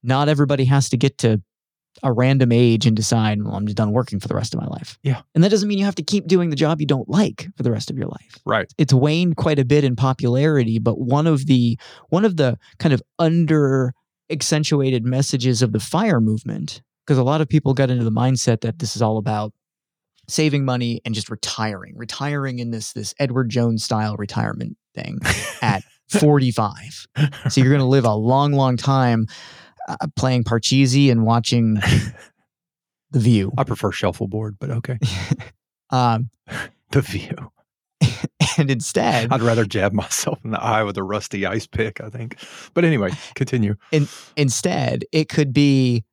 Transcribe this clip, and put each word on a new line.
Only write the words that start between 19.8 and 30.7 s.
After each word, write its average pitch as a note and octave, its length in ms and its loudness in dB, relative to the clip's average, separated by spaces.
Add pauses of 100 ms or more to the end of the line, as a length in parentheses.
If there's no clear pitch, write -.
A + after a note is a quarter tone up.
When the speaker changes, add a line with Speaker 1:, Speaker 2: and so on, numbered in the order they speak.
Speaker 1:
saving C#3+ 360 0
money B2 400 -2
and A2+ 120 -4
just G#2+ 140 -6
retiring, G#2+ 680 -8
retiring C3+ 640 -6
in A#2 100 -6
this, A2 220 -10
this G#2+ 260 -10
Edward B2+ 300 0
Jones A#2 340 0
style G#2+ 340 -2
retirement - 600 -6 (180)
thing - 240 -10 (220)
Speaker 2:
<laughs> - 220 -10
Speaker 1:
at G2+ 200 0 (240)
forty-five. C3 1000 0 (420)
So - 100 2
you're C3 120 6
gonna C3+ 160 2
live C3 160 4
a A2 100 2
long, C3 380 2
long C3 240 2
time, A#2+ 500 2 (640)
uh, - 80 -8 (200)
playing B2+ 280 0
Parcheesi C3 680 2